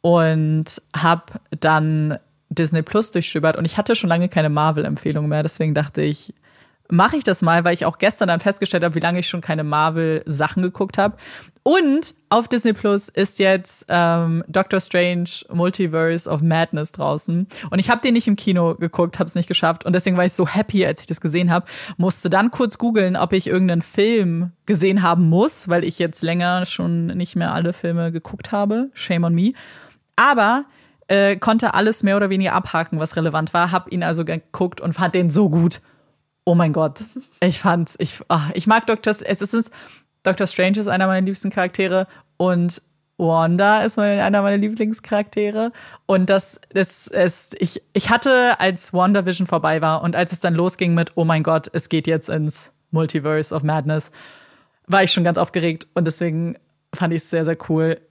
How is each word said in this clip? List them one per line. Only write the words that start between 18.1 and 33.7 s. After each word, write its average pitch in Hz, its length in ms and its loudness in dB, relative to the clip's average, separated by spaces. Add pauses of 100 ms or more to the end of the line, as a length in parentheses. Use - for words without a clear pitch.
nicht 233 120 2
im 202 100 2
Kino 175 400 0
geguckt, 170 420 -2
hab's 170 160 -4
nicht 175 140 -2
geschafft. 165 360 -2
Und 180 80 -2
deswegen 180 240 0
war 180 80 4
ich 180 80 0
so 175 160 0
happy, 196 380 0
als 151 160 -4
ich - 40 -18
das 160 140 -8
gesehen 170 320 0
hab. 180 160 0 (300)
Musste 180 320 0
dann 214 200 4
kurz 240 280 -2
googeln, 208 380 2
ob - 180 0
ich 185 140 0
irgendeinen 180 340 2
Film 185 680 0 (120)
gesehen 190 380 2
haben 170 260 4
muss, 190 400 2
weil 170 160 2
ich 170 140 -6
jetzt 165 240 -4
länger 175 420 0
schon 170 440 -4
nicht 175 280 -4
mehr 170 160 -2
alle 170 220 -2
Filme 170 380 -2
geguckt - 380 -10
habe. 214 440 -2
Shame 170 300 -2
on 170 100 0
me. 190 180 2 (640)
Aber, 247 480 4 (440)
äh, 196 280 4
konnte 226 380 2
alles 214 280 2
mehr 196 140 2
oder 202 140 2
weniger 196 240 0
abhaken, 165 440 -2
was 156 180 -4
relevant 160 360 -2
war. 175 200 2